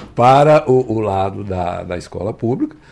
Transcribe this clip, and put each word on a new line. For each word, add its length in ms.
para 560
o, 220
o 80
lado 420
da, 400
da 140
escola 380
pública. 420